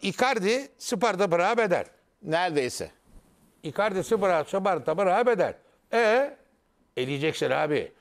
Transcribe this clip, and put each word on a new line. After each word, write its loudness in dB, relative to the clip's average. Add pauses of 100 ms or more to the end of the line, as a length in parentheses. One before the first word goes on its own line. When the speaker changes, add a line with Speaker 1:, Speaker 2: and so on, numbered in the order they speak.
Speaker 1:
Icardi 0 (100)
Sparta 0
Prag'a 2
bedel. 0 (380)
Speaker 2:
Neredeyse. -2 (720)
Speaker 1:
Icardi -2
Sparta, 0
Sparta 0
Prag'a 2
bedel. 2 (380)
E, 2 (600)
eleyeceksin -2
abi. 0